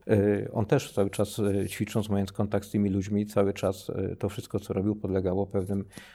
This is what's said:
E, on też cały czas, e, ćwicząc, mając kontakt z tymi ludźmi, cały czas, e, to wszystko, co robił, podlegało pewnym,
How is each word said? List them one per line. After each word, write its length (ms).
E, 440
on 140
też 280
cały 160
czas, 300
e, 280
ćwicząc, 420
mając 220
kontakt 360
z 40
tymi 180
ludźmi, 360
cały 280
czas, 360
e, 260
to 140
wszystko, 300
co 140
robił, 220
podlegało 520
pewnym, 380